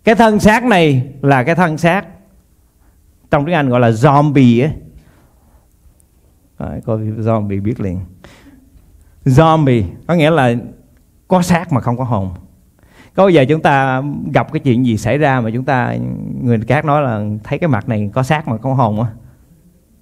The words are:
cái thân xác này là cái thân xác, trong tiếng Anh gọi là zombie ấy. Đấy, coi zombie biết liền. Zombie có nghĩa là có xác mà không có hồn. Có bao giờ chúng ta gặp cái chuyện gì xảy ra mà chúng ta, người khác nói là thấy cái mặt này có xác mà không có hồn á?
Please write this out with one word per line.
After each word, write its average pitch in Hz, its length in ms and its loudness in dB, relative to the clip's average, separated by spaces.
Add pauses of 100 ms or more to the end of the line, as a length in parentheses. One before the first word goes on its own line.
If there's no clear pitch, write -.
cái 226 120 4
thân 220 240 4
xác 214 240 4
này 160 580 2
là 139 220 2
cái 165 120 -2
thân 160 220 0
xác, 175 280 0 (1300)
trong 147 140 0
tiếng 175 100 -2
Anh 147 140 0
gọi 123 100 2
là 120 100 4
zombie 131 760 4
ấy. 156 80 0 (1900)
Đấy, 76 260 -12
coi 110 140 -4
zombie 107 640 -4
biết 113 180 -6
liền. 95 200 -6 (1300)
Zombie 143 580 4 (240)
có 160 60 -2
nghĩa 156 160 2
là 131 260 2 (720)
có 180 140 0
xác 175 320 -2
mà 117 80 0
không 120 160 -4
có 127 60 -6
hồn. 107 260 -4 (840)
Có 185 80 4
bao 202 60 4
giờ 151 200 4
chúng 156 120 0
ta 135 420 0 (300)
gặp 123 200 0
cái 156 60 -6
chuyện 127 260 0
gì 113 120 0
xảy 113 200 -2
ra 135 240 0
mà 110 120 -4
chúng 127 120 -6
ta, 120 300 -2 (460)
người 120 260 0
khác 147 180 0
nói 147 160 0
là 110 240 -4 (180)
thấy - 160 -6
cái 175 80 -2
mặt 113 220 -2
này 104 240 -4
có 127 100 -2
xác 151 240 -4
mà 117 100 -4
không 113 40 -18
có 135 120 -4
hồn 110 280 0
á? 120 60 -2 (960)